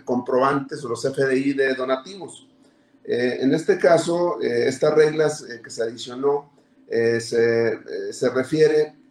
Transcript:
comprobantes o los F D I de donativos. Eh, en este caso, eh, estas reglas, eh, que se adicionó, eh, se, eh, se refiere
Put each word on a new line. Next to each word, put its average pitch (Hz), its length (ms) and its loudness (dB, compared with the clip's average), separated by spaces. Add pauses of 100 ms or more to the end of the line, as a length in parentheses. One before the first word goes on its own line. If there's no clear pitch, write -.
comprobantes 135 800 0
o 120 40 -8
los 117 160 -6
F 135 200 -2
D 131 120 2
I 139 180 0
de 135 200 0
donativos. 135 720 -6 (580)
Eh, 120 360 -2
en 131 140 2
este 180 240 0
caso, 170 640 2
eh, 120 260 0
estas 151 260 2
reglas, 151 540 2
eh, 117 140 -14
que - 80 -20
se 117 120 -6
adicionó, 127 680 -4 (360)
eh, 117 320 0
se, 117 480 2
eh, - 440 -6
se 127 180 -2
refiere 151 680 2 (140)